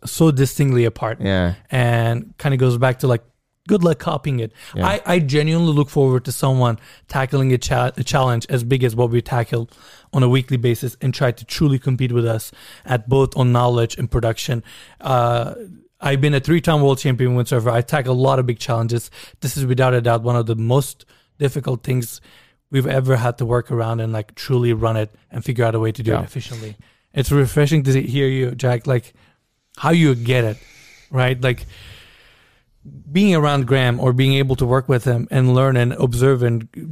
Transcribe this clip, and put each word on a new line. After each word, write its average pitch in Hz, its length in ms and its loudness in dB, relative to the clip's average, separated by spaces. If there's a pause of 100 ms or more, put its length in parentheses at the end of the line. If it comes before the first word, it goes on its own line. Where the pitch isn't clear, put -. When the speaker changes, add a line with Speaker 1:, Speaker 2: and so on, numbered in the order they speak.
Speaker 1:
so 160 260 2
distinctly 131 540 2
apart. 113 360 -4
Speaker 2:
Yeah. 92 320 0 (160)
Speaker 1:
And 117 680 0
kinda 139 200 0
goes 123 200 2
back 127 220 0
to, 139 80 -2
like, 120 160 0 (440)
good 185 160 2
luck 165 160 2
copying 147 400 -4
it. 113 120 -6 (240)
Speaker 2:
Yeah. 92 120 0
Speaker 1:
I, 104 180 -2
I 180 140 2
genuinely 156 540 2
look 143 160 2
forward 131 360 2
to 127 60 -8
someone 127 480 0 (280)
tackling 135 460 0
a 123 40 2
cha-, 123 380 -2
a 131 80 -4
challenge 127 460 0
as 123 140 -2
big 127 200 0
as 113 120 0
what 120 140 0
we 117 120 0
tackle 117 480 -4 (420)
on 135 120 2
a 127 40 4
weekly 127 300 0
basis 120 440 -2
and 131 120 -2
try 127 180 0
to - 140 -10
truly 135 340 0
compete 127 320 -2
with 120 140 0
us 113 260 -4 (340)
at 123 220 -2
both 131 300 2
on 127 160 2
knowledge 120 440 2
and - 140 -6
production. 117 520 -2 (360)
Uh, 120 540 0 (480)
I've 139 180 0
been 147 140 2
a 135 80 0
three-time 156 400 2
world 139 160 4
champion 123 400 0
windsurfer. 120 340 0
I 117 100 2
tackle 127 320 -2
a 123 60 0
lot 135 180 2
of 127 80 0
big 120 140 -4
challenges. 117 500 -2 (300)
This 139 160 -6
is 139 100 -2
without 127 280 2
a 120 80 2
doubt 117 220 0
one 120 120 0
of 117 100 0
the 110 120 -2
most 120 480 -2 (340)
difficult 135 440 -4
things 127 360 -4 (500)
we've 135 180 0
ever 135 280 0
had 120 220 -2
to 120 80 -2
work 120 260 -2
around 117 300 -2
and, 113 100 -4
like, 107 240 -8
truly 123 380 0
run 113 240 0
it 107 180 -4 (160)
and - 140 -8
figure 120 180 -2
out 113 100 0
a 113 60 0
way 110 140 -2
to 117 100 -8
do 110 80 0
Speaker 2:
Yeah. - 80 0
Speaker 1:
it - 60 -8
efficiently. 110 500 -14 (380)
It's 139 180 -2
refreshing 143 520 2
to 131 180 2
hear 135 260 -2
you, 131 240 -2
Jack, 123 360 -2
like, 123 260 -2 (640)
how 151 140 0
you 160 240 4
get 120 280 0
it, 107 140 -4 (540)
right? 127 300 0
Like, 127 240 -2 (1500)
being 190 220 4
around 147 320 2
Graham 123 340 2
or 127 120 2
being 135 220 2
able 135 240 2
to 131 80 0
work 127 240 0
with 127 160 2
him 120 260 0
and 127 240 4
learn 131 220 4
and 120 160 2
observe 123 500 2
and 117 240 0 (240)